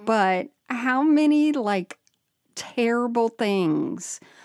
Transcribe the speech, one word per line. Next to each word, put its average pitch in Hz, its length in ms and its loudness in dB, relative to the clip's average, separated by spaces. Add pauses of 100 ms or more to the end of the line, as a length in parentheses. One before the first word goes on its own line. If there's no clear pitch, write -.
But 190 440 0 (200)
how 254 340 -2
many, 302 500 4
like, 208 460 -4 (560)
terrible 233 720 -2
things 185 920 -2 (240)